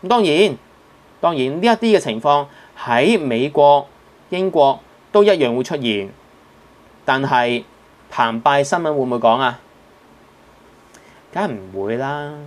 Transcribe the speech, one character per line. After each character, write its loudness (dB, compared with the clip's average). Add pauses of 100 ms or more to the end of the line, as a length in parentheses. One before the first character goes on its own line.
咁 -10
當 2
然， 2 (640)
當 0
然 -4
呢 0
一 4
啲 2
嘅 4
情 -6
況 2 (320)
喺 2
美 -2
國、 4 (420)
英 -4
國 2 (320)
都 4
一 4
樣 0
會 -4
出 -8
現， -4 (960)
但 0
係 0 (460)
澎 -2
湃 2
新 -2
聞 -6
會 -2
唔 -2
會 -4
講 2
啊？ -2 (1700)
梗 -4
係 -6
唔 -10
會 -4
啦。 -8 (120)